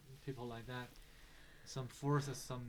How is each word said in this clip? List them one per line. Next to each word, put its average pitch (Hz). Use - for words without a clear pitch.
people 123
like 117
that, 123
some 131
forces, 139
some 127